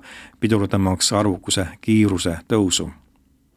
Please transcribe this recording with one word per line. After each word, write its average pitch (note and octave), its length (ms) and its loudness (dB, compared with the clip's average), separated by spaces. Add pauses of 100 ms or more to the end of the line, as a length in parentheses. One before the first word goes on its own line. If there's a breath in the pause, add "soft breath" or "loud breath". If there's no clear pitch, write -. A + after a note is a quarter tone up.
(400 loud breath)
pidurdamaks G2+ 720 0
arvukuse G2 540 -2 (140)
kiiruse G2 560 0 (120)
tõusu. F#2+ 400 0 (680)